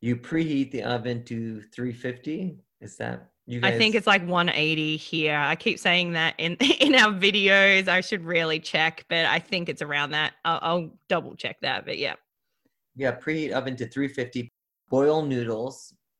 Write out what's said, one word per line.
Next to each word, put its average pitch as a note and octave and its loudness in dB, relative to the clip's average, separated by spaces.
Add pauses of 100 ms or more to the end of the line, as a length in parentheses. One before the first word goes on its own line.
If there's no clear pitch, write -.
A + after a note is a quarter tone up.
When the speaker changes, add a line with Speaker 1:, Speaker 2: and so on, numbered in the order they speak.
Speaker 1:
You A#2+ -2
preheat C#3+ -2
the A#2+ -6
oven A#2+ -4
to A2+ -8 (100)
three B2 -6
fifty. D3+ -8 (240)
Is - -18
that, A#2+ -8 (180)
you A#2+ -8
Speaker 2:
I F#3+ 4
think A3 4
Speaker 1:
guys A3+ 2
Speaker 2:
it's, G3 -4
like, F#3+ 4
one F3 2
eighty D#3 0
here. D3+ -2
I D3 0
keep - -2
saying F3 2
that E3 0
in, E3+ -2
<laughs> - 2
in D4 6
our G#3+ 8
videos. G3 4
I F3+ 2
should F3+ -4
really E3 0
check, D#3+ -2
but E3 0
I D3 2
think E3+ -4
it's D3+ -8
around D3 -2
that. D3+ -2 (120)
I'll, E3 0
I'll E3 -2 (180)
double E3 -2
check - -10
that, B2+ -4
but - -8
yeah. C3+ -4 (840)
Speaker 1:
Yeah, B2+ -2
preheat D#3 -4
oven B2+ -4
to A#2+ -6
three C3+ -4
fifty. B2 -6 (400)
Boil D3+ 4
noodles A#2+ -4 (260)